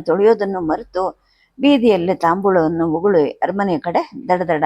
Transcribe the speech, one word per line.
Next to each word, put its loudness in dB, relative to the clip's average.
ತೊಳೆಯೋದನ್ನು 0
ಮರೆತು -6
ಬೀದಿಯಲ್ಲೇ 2
ತಾಂಬೂಲವನ್ನು 0
ಉಗುಳಿ 2
ಅರಮನೆ -4
ಕಡೆ -6
ದಡದಡ -2